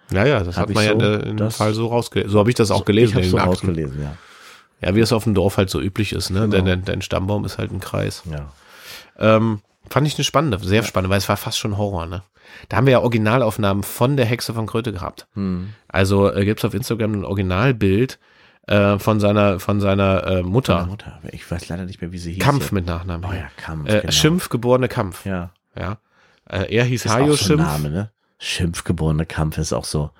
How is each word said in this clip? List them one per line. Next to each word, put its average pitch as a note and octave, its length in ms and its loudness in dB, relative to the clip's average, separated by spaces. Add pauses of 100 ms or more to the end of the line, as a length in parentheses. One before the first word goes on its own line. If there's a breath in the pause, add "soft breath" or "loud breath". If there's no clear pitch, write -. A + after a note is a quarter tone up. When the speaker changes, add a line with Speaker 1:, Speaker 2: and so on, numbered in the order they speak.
(120)
Speaker 1:
Ja, F#2+ 140 2
ja, C3 180 2
das F2 140 -4
Speaker 2:
Hab G2 60 0
Speaker 1:
hat G#2 60 -2
Speaker 2:
ich G2+ 60 -2
Speaker 1:
man G#2+ 100 2
ja G#2+ 60 4
Speaker 2:
so, - 40 2
Speaker 1:
in A2 40 4
der, G#2 140 4 (100)
in A2 60 -6
dem G#2+ 80 -4
Speaker 2:
das G#2+ 200 -2
Speaker 1:
Fall G#2+ 160 2
so A2+ 140 -2
rausge-, A2+ 400 0
so G2+ 120 4
hab G#2 80 4
ich A#2+ 80 2
das G#2 160 2
auch G2 80 2
Speaker 2:
so, - 40 -2
Speaker 1:
gelesen G#2+ 280 4
Speaker 2:
ich G2 60 0
hab's F2+ 80 2
Speaker 1:
in F#2 60 2
Speaker 2:
so - 60 4
Speaker 1:
den - 40 2
Akten. F#2 100 2 (160)
Speaker 2:
rausgelesen, D2 360 -2
ja. C#2+ 140 -8 (640 loud breath)
Speaker 1:
Ja, F#2 140 0
wie A2 40 6
es A2+ 140 4
auf A2 100 2
dem A2 100 0
Dorf F#2+ 240 2
halt F#2+ 120 2
so D#2+ 120 -4
üblich G2 320 -4
ist, - 160 -4
ne? F#2+ 120 0
Speaker 2:
Genau. G#2+ 100 0
Speaker 1:
Dein, F#2+ 140 2
dein, F#2 200 0
dein F2+ 160 -4
Stammbaum G#2 440 -4
ist - 120 -8
halt G#2 140 -6
ein F#2+ 80 -6
Kreis. - 500 -6
Speaker 2:
Ja. D2 220 -10 (680 loud breath)
Speaker 1:
Ähm, A2 440 2 (280)
fand C#3+ 180 0
ich C#3+ 80 -4
eine D3 80 -2
spannende, C#3 360 0
sehr G2+ 220 2
Speaker 2:
Ja. G#2+ 60 -4
Speaker 1:
spannende, F#2 240 -2
weil G2+ 60 2
es G2 120 -2
war G2+ 80 0
fast - 220 -6
schon G2+ 180 -4
Horror, G2 300 -2
ne? F2+ 160 -10 (460 loud breath)
Da - 80 -4
haben B2 80 4
wir C3+ 80 8
ja A#2+ 60 6
Originalaufnahmen G#2+ 840 2
von C3+ 340 0
der B2 80 2
Hexe A2+ 280 -2
von A2+ 140 -4
Kröte A2+ 260 -4
gehabt. F2 400 -10
Speaker 2:
Hm. F#2+ 360 -4 (180)
Speaker 1:
Also, G2 440 4
äh, G2 140 0
gibt's G#2+ 200 0
auf G#2+ 80 -2
Instagram G#2+ 400 -2
ein G2 120 -4
Originalbild, G2+ 960 2 (480 soft breath)
äh, G2+ 320 4
von G#2+ 200 2
seiner, G2+ 400 4
von G2+ 220 -2
seiner, G2 440 2
äh, F#2 180 0
Mutter. F#2 360 2
Speaker 2:
Von F2+ 40 -2
der F2 80 -4
Mutter. - 280 -14 (120)
Ich - 180 -16
weiß E2+ 200 -6
leider F2+ 160 -6
nicht F#2 160 -14
mehr, E2+ 100 -8
wie F#2 60 -10
sie E2+ 160 -8
hieß. F2+ 100 -4
Speaker 1:
Kampf C#3+ 280 0
mit F#2+ 140 -2
Nachnamen. F2 440 -6
Speaker 2:
Oh F#2 40 -6
ja, F#2 140 -8 (100)
Kampf, D#2 320 -8
Speaker 1:
Äh, G#2+ 120 2
Speaker 2:
genau. D3+ 100 -4
Speaker 1:
Schimpf, D#3+ 380 2
geborene B2 380 2
Kampf. - 380 -6
Speaker 2:
Ja. F2+ 260 -6 (260)
Speaker 1:
Ja. F#2+ 200 -8 (520 soft breath)
Äh, F#2+ 260 -4
er A#2+ 80 2
hieß B2 220 -2
Speaker 2:
Ist A2+ 60 0
Speaker 1:
Hajo C#3 220 4
Speaker 2:
auch C#3 40 2
so - 60 -2
ein G2 40 0 (120)
Speaker 1:
Schimpf. - 40 2
Speaker 2:
Name, D2+ 260 -2
ne? G2 220 -4 (260)
Schimpf, - 460 -4
geborene D#2+ 420 0
Kampf D#2 340 -2
ist D#2 140 -4
auch - 120 -4
so. D2 240 -2 (100)